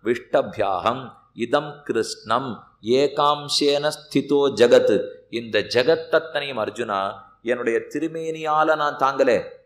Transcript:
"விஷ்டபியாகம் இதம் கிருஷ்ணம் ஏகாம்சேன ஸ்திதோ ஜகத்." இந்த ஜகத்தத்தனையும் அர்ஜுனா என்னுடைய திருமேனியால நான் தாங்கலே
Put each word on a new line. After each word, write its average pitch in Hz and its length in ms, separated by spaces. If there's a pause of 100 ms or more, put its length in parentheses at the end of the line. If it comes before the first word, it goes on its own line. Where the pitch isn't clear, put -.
"விஷ்டபியாகம் 107 1000 (360)
இதம் 143 420
கிருஷ்ணம் 117 680 (420)
ஏகாம்சேன 143 960
ஸ்திதோ 143 500 (140)
ஜகத்." 120 420 (360)
இந்த 113 260 (100)
ஜகத்தத்தனையும் 143 920
அர்ஜுனா 107 400 (440)
என்னுடைய 120 320 (100)
திருமேனியால 156 880
நான் 147 240
தாங்கலே 135 380 (280)